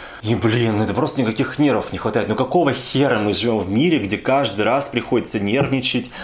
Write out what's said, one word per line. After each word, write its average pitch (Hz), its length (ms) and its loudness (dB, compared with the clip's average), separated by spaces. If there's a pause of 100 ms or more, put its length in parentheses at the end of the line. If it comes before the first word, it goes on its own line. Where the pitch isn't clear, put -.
(220)
И, 110 120 0
блин, 113 440 2
ну 107 40 2
это 107 100 -2
просто 135 300 0
никаких 113 380 -2
нервов 123 320 2
не 95 60 -6
хватает. 104 300 -2
Ну 110 60 0
какого 139 380 2
хера 131 480 0
мы 104 120 2
живём 110 280 0
в 92 100 -4
мире, 143 300 2
где 101 180 -2
каждый 110 440 0
раз 127 260 2
приходится 117 500 -2
нервничать 127 720 -2 (140)